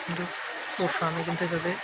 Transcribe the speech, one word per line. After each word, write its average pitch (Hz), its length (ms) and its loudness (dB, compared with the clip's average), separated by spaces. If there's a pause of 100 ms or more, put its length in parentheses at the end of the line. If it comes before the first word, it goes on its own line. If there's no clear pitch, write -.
কিন্তু 175 200 -2 (480)
পুরো 180 240 4
ফার্মে 165 320 2
কিন্তু 170 180 2
এইভাবে 170 240 2 (140)